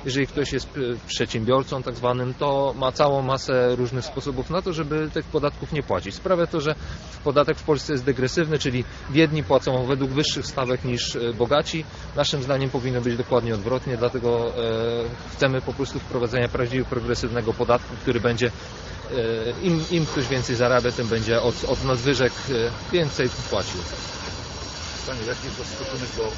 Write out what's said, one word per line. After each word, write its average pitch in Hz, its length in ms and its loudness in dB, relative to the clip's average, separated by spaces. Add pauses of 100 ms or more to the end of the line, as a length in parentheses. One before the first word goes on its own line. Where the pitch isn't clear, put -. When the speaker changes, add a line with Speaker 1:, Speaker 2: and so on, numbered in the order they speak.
Speaker 1:
jeżeli 135 220 0
ktoś 143 260 -2
jest, 127 160 -4
e, 123 380 -4
przedsiębiorcą 127 760 0
tak 123 120 -6
zwanym, 123 400 0
to 139 440 2
ma 131 140 2
całą 143 300 4
masę 127 540 4
różnych 123 280 0
sposobów 131 460 -4
na 180 120 0
to, 185 100 -2
żeby 151 420 -2
tych 165 100 -2
podatków 143 480 -2
nie 143 100 0
płacić. 95 320 -2
Sprawia 175 320 2
to, 170 140 -2
że 151 140 0 (500)
podatek 147 340 4
w - 40 -12
Polsce 151 300 0
jest 127 120 0
degresywny, 139 540 2
czyli 127 260 0 (260)
biedni 151 320 6
płacą 127 440 4
według 135 240 2
wyższych 143 360 0
stawek 127 380 -2
niż, 123 320 -2
e, 117 160 0
bogaci. 147 520 2 (320)
Naszym 143 260 0
zdaniem 135 280 0
powinno 127 300 0
być 120 160 2
dokładnie 117 380 2
odwrotnie, 120 420 -2
dlatego, 117 500 2
e, 113 60 -4 (800)
chcemy 135 280 2
po 127 120 -6
prostu 135 260 -4
wprowadzenia 120 500 0
prawdziwie 123 360 0
progresywnego 117 680 0
podatku, 120 500 2
który 117 180 2
będzie, 120 260 2
e, 113 1200 -4
im, 165 240 2
im 165 160 2
ktoś 131 220 -2
więcej 127 280 0
zarabia, 123 360 4
tym 120 140 -2
będzie 113 360 2
od, 117 220 0
od 127 200 0
nadwyżek, 127 480 4 (180)
e, 117 420 -2
więcej 147 360 2 (220)
płacił. 92 300 -2 (1300)
Speaker 2:
Panie, 127 120 -6
jaki 123 240 -4
jest 131 140 -8
wasz 120 80 -8
stosunek 127 500 -6
do 113 60 -2 (160)